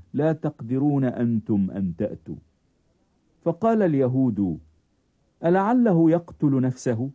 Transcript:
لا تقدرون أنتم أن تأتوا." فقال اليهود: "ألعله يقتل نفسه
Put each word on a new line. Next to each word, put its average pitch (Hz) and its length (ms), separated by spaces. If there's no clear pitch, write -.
لا 151 180
تقدرون 139 720
أنتم 113 640
أن 95 260
تأتوا." - 400
فقال 220 400
اليهود: 127 760
"ألعله 190 680
يقتل 151 500
نفسه 127 540